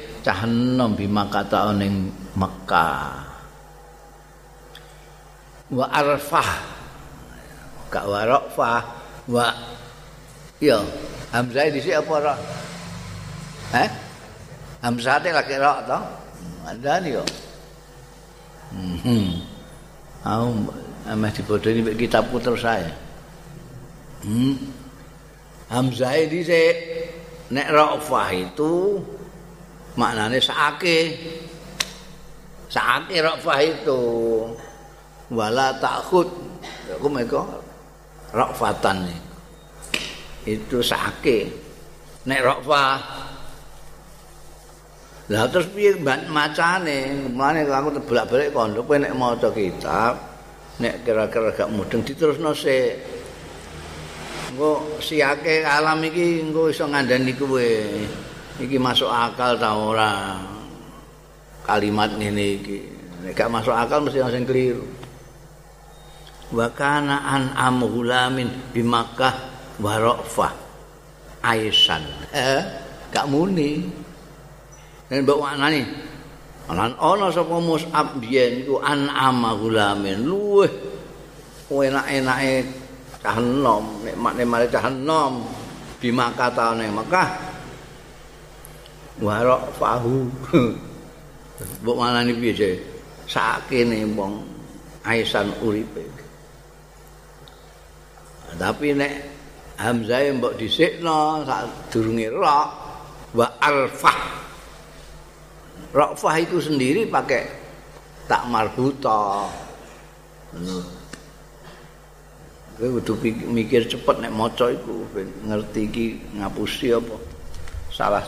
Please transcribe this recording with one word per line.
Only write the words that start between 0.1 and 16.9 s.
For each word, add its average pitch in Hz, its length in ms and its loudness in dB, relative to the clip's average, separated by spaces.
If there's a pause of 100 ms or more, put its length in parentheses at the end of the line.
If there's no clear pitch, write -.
cah 98 200 2
enom 120 480 2
bi 101 160 0
Makkah 101 640 2
ning 98 400 2 (240)
Mekah. 71 960 0 (2500)
Wa 135 160 2
arfah, 143 640 2 (1400)
gak 98 180 -4
wa 101 220 0
rafah, 117 540 2 (500)
wa, 120 160 4 (1120)
iya, 120 240 6 (480)
hamzah 127 400 2
dhisik 143 240 0
apa 151 240 0
ra? 147 160 0 (1400)
Heh? 123 180 4 (960)
Hamzah 120 400 2
te 175 80 0
lagi 139 240 2
ra 139 320 4
to? 143 120 0 (680)
Andani 139 480 -2